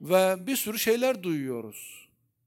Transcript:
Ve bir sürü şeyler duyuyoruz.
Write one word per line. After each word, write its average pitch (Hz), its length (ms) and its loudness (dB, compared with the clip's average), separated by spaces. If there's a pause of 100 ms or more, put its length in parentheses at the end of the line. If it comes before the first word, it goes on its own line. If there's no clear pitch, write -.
Ve 185 460 2
bir 269 100 0
sürü 214 220 -4
şeyler 233 440 2
duyuyoruz. 131 840 -4 (380)